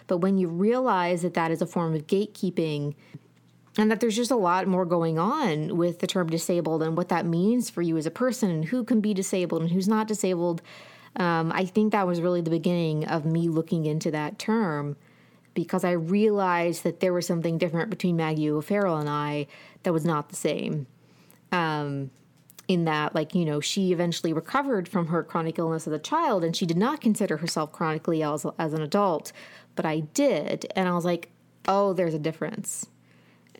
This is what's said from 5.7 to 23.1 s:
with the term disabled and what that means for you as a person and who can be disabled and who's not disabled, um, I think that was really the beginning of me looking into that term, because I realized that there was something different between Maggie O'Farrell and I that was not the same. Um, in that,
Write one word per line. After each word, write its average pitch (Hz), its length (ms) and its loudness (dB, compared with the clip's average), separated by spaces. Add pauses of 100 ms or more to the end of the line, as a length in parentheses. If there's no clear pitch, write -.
with 170 220 0
the 185 60 0
term 175 220 0
disabled 165 540 0
and 160 160 0
what 180 100 -2
that 170 160 2
means 190 460 2
for - 100 -6
you 165 160 0
as 151 100 -2
a 156 40 0
person 226 400 0
and 160 160 0
who 254 180 -2
can 220 160 2
be 208 140 0
disabled 180 480 0
and 165 80 0
who's 185 180 2
not 220 200 2
disabled, 175 520 0 (560)
um, 165 380 2
I 185 100 2
think 214 280 2
that 202 140 2
was 175 140 0
really 175 200 2
the 165 100 -2
beginning 165 560 0
of 160 180 -2
me 165 240 2
looking 160 380 0
into 156 240 0
that 151 280 -4
term, 151 580 -2 (580)
because 175 280 0
I 180 100 2
realized 180 920 2
that 165 160 -2
there 185 120 4
was 175 140 0
something 170 320 0
different 165 320 0
between 180 260 0
Maggie 156 340 0
O'Farrell 165 460 0
and 151 120 -2
I 147 380 -2 (360)
that 180 100 0
was 160 120 0
not 156 240 0
the - 80 -16
same. 151 500 -4 (640)
Um, 147 600 -2 (580)
in 175 160 2
that, 151 300 0